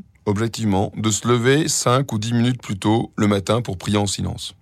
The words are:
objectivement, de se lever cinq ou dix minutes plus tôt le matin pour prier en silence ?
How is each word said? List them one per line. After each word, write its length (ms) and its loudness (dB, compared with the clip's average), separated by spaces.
objectivement, 680 0
de 160 0
se 160 -2
lever 420 4
cinq 440 0
ou 60 -2
dix 160 -2
minutes 260 2
plus 180 -6
tôt 380 0
le 120 2
matin 340 0
pour 160 -8
prier 180 -2
en 100 2
silence ? 560 -6